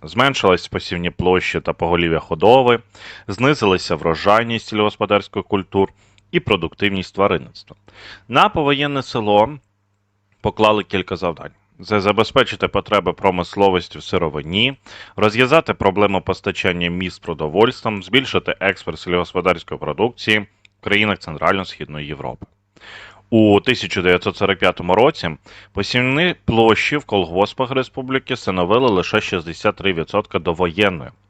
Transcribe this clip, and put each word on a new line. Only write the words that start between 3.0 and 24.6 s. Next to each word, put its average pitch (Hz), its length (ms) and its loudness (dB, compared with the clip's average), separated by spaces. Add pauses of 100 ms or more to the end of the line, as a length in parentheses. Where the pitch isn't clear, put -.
знизилася 101 680 0
врожайність 101 720 0
сільськогосподарських 104 760 -2
культур 98 440 0 (420)
і - 100 -2
продуктивність 98 760 -2
тваринництва. 92 600 -2 (520)
На 156 200 4
повоєнне 143 540 -2
село 110 560 2 (840)
поклали 107 440 2
кілька 95 320 -6
завдань. 82 360 -8 (320)
Це 104 160 0
забезпечити 104 680 0
потреби 92 440 0
промисловості 92 840 0
в 76 40 -14
сировині, 87 720 -2 (400)
розв'язати 117 580 2
проблему 98 460 2
постачання 87 680 -4
міст 90 320 -6
продовольством, 92 800 -2
збільшити 107 580 -2
експорт 90 380 -4
сільськогосподарської 87 840 -2
продукції 101 680 -2 (340)
в - 40 -20
країнах 104 340 0
Центрально-Східної 78 880 -4
Європи. 69 400 -12 (840)
У 107 300 6
тисяча 107 420 -2
дев'ятсот 87 340 2
сорок 95 220 0
п'ятому 90 360 2